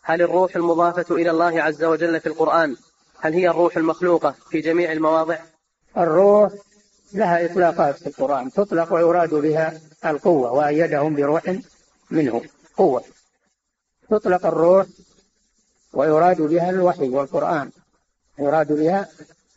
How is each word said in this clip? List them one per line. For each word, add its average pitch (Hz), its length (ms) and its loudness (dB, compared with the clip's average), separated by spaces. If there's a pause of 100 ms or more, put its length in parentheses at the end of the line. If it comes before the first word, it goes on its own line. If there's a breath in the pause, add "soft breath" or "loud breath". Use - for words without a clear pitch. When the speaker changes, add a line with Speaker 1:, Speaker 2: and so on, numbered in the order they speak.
Speaker 1:
هل 170 200 -2
الروح 175 340 0
المضافة 170 580 -2
إلى 170 160 0
الله 165 320 0
عز 151 220 -2
وجل 165 360 -2
في - 60 -8
القرآن، 156 500 0 (440)
هل 156 120 -2
هي 180 160 2
الروح 170 280 0
المخلوقة 160 580 0 (160)
في 160 100 -4
جميع 165 320 -2
المواضع؟ 160 460 0 (580)
Speaker 2:
الروح 196 560 4 (600)
لها 175 300 0
إطلاقات 170 540 0
في - 80 -14
القرآن، 135 440 -4
تطلق 165 420 -2
ويراد 170 420 2
بها 156 460 -2 (260)
القوة، 151 460 0
وأيدهم 147 600 0
بروح 151 420 -2 (540)
منه، 127 320 -2 (340)
قوة. 139 280 0 (1040)
تطلق 190 360 0
الروح 170 400 4 (1040)
ويراد 160 480 2
بها 170 300 0
الوحي 175 380 0
والقرآن، 139 600 -4 (680)
يراد 147 340 0
بها، 165 360 -2 (480)